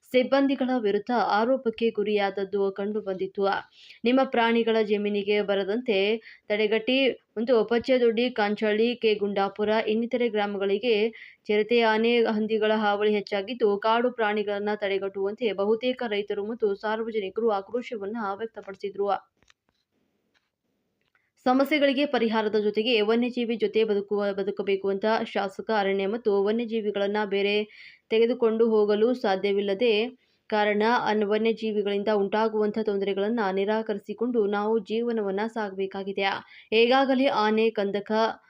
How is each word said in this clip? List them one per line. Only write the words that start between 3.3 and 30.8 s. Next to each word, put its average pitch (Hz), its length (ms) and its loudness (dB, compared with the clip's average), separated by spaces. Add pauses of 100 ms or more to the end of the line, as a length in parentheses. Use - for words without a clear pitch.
ನಿಮ್ಮ 254 200 4
ಪ್ರಾಣಿಗಳ 233 580 2
ಜಮೀನಿಗೆ 208 600 0
ಬರದಂತೆ 202 560 -2 (480)
ತಡೆಗಟ್ಟಿ 220 520 0 (380)
ಒಂದು 233 280 2
ಪಚ್ಚೆದೊಡ್ಡಿ, 233 680 2
ಕಾಂಚಳ್ಳಿ, 214 640 0
ಕೆ 220 200 0
ಗುಂಡಾಪುರ 202 540 -2 (180)
ಇನ್ನಿತರೆ 233 420 0
ಗ್ರಾಮಗಳಿಗೆ 202 680 0 (500)
ಚಿರತೆ, 214 380 2
ಆನೆ, 226 320 2 (160)
ಹಂದಿಗಳ 214 460 0
ಹಾವಳಿ 208 380 2
ಹೆಚ್ಚಾಗಿದ್ದು 208 640 -2
ಕಾಡು 233 340 2
ಪ್ರಾಣಿಗಳನ್ನ 208 640 -2
ತಡೆಗಟ್ಟುವಂತೆ 196 760 -2
ಬಹುತೇಕ 226 540 0
ರೈತರು 208 400 -4
ಮತ್ತು 226 300 -2
ಸಾರ್ವಜನಿಕರು 220 720 -2
ಆಕ್ರೋಶವನ್ನ 208 680 -6 (200)
ವ್ಯಕ್ತಪಡಿಸಿದ್ರು. 196 680 -6 (2500)
ಸಮಸ್ಯೆಗಳಿಗೆ 277 600 2
ಪರಿಹಾರದ 220 540 0
ಜೊತೆಗೆ 214 320 0 (100)
ವನ್ಯಜೀವಿ 240 540 0
ಜೊತೆ 214 280 -2
ಬದುಕುವ, 202 480 -2
ಬದುಕಬೇಕು 196 560 -4
ಅಂತ 196 180 -2 (180)
ಶಾಸಕ 196 520 -6
ಅರಣ್ಯ 196 300 0
ಮತ್ತು 220 240 -2 (140)
ವನ್ಯಜೀವಿಗಳನ್ನ 208 800 -2
ಬೇರೆ 202 300 0 (540)
ತೆಗೆದುಕೊಂಡು 233 640 2
ಹೋಗಲು 208 440 4
ಸಾಧ್ಯವಿಲ್ಲದೆ 202 760 0 (600)
ಕಾರಣ 208 320 2 (220)